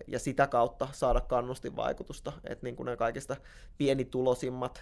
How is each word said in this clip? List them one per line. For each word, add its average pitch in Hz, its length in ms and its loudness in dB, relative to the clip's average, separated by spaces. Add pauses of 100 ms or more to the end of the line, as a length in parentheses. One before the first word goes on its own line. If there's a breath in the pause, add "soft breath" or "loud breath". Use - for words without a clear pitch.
ja 123 120 -4
sitä 139 280 4
kautta 123 440 2
saada 123 300 4
kannustinvaikutusta, 127 1120 -4 (100)
että - 220 -10
niin 123 100 -6
kuin 127 100 -8
ne 120 120 -4
kaikista 117 380 -2 (420 loud breath)
pienituloisimmat, 127 1040 2